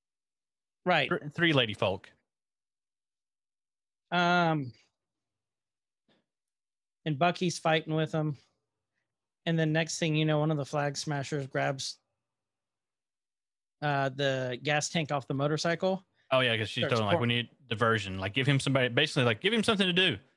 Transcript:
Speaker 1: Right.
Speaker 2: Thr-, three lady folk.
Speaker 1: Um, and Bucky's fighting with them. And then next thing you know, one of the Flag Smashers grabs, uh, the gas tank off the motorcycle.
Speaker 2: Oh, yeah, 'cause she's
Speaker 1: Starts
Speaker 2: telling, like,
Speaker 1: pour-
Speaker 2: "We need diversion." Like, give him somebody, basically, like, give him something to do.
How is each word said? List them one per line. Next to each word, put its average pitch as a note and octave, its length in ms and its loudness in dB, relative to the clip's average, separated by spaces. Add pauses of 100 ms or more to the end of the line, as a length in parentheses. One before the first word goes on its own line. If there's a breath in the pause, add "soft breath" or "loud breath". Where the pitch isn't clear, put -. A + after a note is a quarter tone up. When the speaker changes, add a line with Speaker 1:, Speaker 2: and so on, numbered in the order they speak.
(880)
Speaker 1:
Right. D#3+ 240 4
Speaker 2:
Thr-, E3 240 -4
three E3+ 180 2
lady A#2+ 220 2
folk. G2 360 -2 (2000)
Speaker 1:
Um, F3 640 2 (2250 soft breath)
and D3+ 140 -2
Bucky's F3 400 0
fighting D#3+ 360 0
with D#3 180 -2
them. D#3 260 -2 (1080)
And E3 140 0
then D#3 140 2
next D#3+ 260 -2
thing D#3 180 0
you D#3 80 2
know, D#3 140 2
one D3+ 120 0
of D#3 60 0
the C#3 80 -4
Flag C#3+ 320 -4
Smashers C#3+ 500 -6
grabs, C#3 520 -4 (1800)
uh, C#3 280 0
the C3 520 -2
gas D3 260 0
tank D#3 240 -4
off C#3+ 140 -4
the D3 80 -4
motorcycle. D#3+ 680 -2 (260)
Speaker 2:
Oh, C3 100 4
yeah, A#2+ 160 2
'cause G#2+ 140 -2
she's A#2+ 120 -4
Speaker 1:
Starts C3+ 120 0
Speaker 2:
telling, A2 120 2
like, G2+ 80 2
Speaker 1:
pour- - 80 0
Speaker 2:
"We A#2+ 60 2
need A#2+ 200 0 (200)
diversion." G#2+ 500 0
Like, F#2+ 160 -6
give C3 120 0
him C#3 140 4
somebody, C3 280 2
basically, C3+ 360 0
like, A#2 160 2
give G3 120 0
him A3+ 100 2
something G3 240 2
to F3+ 60 0
do. F3 260 2 (180)